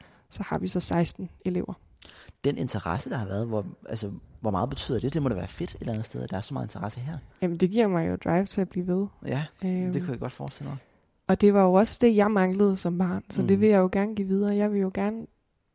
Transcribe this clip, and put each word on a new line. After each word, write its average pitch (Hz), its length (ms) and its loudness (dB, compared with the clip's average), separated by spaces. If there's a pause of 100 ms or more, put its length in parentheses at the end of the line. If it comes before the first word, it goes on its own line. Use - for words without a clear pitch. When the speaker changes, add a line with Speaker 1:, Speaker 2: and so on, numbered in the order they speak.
(300)
Speaker 1:
så - 120 -8
har - 160 -4
vi 185 100 -4
så 185 120 -2
seksten 175 500 0 (140)
elever. 185 300 -2 (680)
Speaker 2:
Den 143 140 0
interesse, 110 520 -4
der 190 60 -4
har 110 100 -4
været, 101 200 -2
hvor, 107 200 -2 (220)
altså, 107 220 -8 (300)
hvor 110 100 -2
meget 98 180 0
betyder 135 320 -4
det? 139 140 -2
Det 156 80 0
må 135 60 0
da 113 60 0
være 92 140 -4
fedt - 260 -8
et - 60 -16
eller 117 120 -4
andet 110 140 -4
sted, 123 160 -8
at 123 80 -8
der 98 60 -4
er 98 40 -4
så 139 140 -8
meget 127 120 -6
interesse 107 340 -8
her. 151 180 -8 (240)
Speaker 1:
Jamen, 175 140 -2
det 180 140 2
giver 220 160 2
mig 175 220 0
jo 180 80 -2
drive 180 280 0
til - 160 -4
at 180 80 -2
blive 180 180 -6
ved. 190 200 0 (200)
Speaker 2:
Ja, 135 180 -2 (200)
Speaker 1:
Øhm. 185 280 -2
Speaker 2:
det 180 100 -2
kunne 175 100 -4
jeg 117 80 -6
godt 123 120 -6
forestille 139 360 -10
mig. 139 100 -8 (480)
Speaker 1:
Og 185 140 2
det 202 140 8
var 196 80 6
jo 180 100 6
også 196 280 4
det, 233 160 6
jeg 208 140 6
manglede 196 460 4
som 175 220 -2
barn, 185 320 -2
så - 120 0
det 190 160 4
Speaker 2:
Mm. - 20 0
Speaker 1:
vil 214 80 6
jeg 202 100 8
jo 185 140 6
gerne 202 220 0
give 202 140 -2
videre. 202 280 2
Jeg 208 160 2
vil 202 80 2
jo 190 140 0
gerne, 220 320 -4 (480)